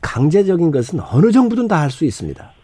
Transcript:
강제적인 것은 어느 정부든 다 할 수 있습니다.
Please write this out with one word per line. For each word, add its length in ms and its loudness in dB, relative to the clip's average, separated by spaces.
강제적인 680 0
것은 280 -2
어느 200 4
정부든 360 2
다 140 0
할 100 0
수 140 -6
있습니다. 460 -8